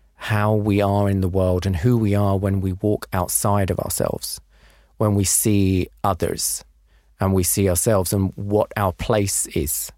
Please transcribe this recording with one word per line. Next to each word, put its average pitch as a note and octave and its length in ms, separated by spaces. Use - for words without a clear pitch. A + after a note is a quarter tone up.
how G#2+ 380
we G#2 260
are G2+ 280
in G2 120
the F#2 80
world F2+ 380
and F#2 100
who A#2+ 220
we G2+ 160
are G2+ 220
when G2 240
we F#2+ 120
walk G#2 400
outside G2 580
of - 80
ourselves, - 600
when G#2+ 180
we G2+ 100
see F#2+ 640
others - 640
and G2 140
we F#2 80
see G2 260
ourselves F#2+ 440
and F#2+ 220
what G2+ 420
our G2 160
place - 560
is - 500